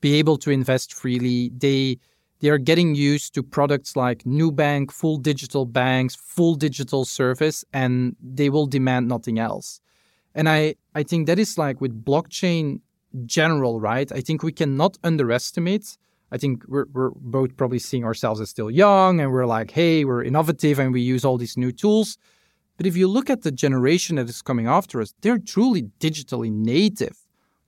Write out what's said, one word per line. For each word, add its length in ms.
be 140
able 240
to 120
invest 440
freely. 600
They, 440
they 100
are 80
getting 360
used 400
to 80
products 540
like 280
Nubank, 680
full 260
digital 480
banks, 500
full 400
digital 520
service, 680
and 500
they 280
will 160
demand 420
nothing 300
else. 420
And 140
I, 260
I 80
think 240
that 120
is, 180
like, 240
with 240
blockchain 760
general, 560
right? 320
I 80
think 220
we 100
cannot 500
underestimate, 960
I 60
think 320
we're, 240
we're 240
both 400
probably 220
seeing 260
ourselves 360
as 100
still 200
young, 500
and 120
we're 140
like, 240
"Hey, 340
we're 180
innovative 560
and 140
we 80
use 240
all 140
these 180
new 160
tools." 460
But 100
if 100
you 120
look 220
at 120
the 100
generation 640
that 120
is 140
coming 240
after 340
us, 220
they're 160
truly 460
digitally 520
native. 640